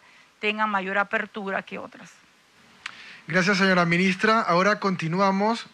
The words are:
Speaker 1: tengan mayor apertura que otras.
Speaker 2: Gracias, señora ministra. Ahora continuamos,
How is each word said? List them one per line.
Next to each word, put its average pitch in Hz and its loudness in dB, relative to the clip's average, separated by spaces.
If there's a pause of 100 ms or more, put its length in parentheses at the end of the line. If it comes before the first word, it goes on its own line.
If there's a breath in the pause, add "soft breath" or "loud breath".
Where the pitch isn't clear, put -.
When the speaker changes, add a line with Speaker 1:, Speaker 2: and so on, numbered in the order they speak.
(400 soft breath)
Speaker 1:
tengan 214 -2
mayor 196 -4
apertura 196 -4
que - -14
otras. - -18 (1120 loud breath)
Speaker 2:
Gracias, 180 0
señora 185 4
ministra. 190 2
Ahora 190 2
continuamos, 196 0